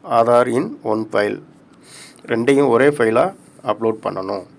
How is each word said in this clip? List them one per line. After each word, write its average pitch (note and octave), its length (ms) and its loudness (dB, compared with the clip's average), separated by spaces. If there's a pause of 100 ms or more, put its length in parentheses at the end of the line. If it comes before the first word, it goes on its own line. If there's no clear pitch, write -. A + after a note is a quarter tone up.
(180)
ஆதார் A#2+ 380 2
in D3 80 -2 (280)
one A2 200 -2
file G#2 240 -2 (960)
ரெண்டையும் C3+ 440 2
ஒரே C3 200 4
ஃபைலாக A#2+ 400 0 (360)
அப்லோட் A2 340 -4
பண்ணணும். F#2+ 380 -8 (140)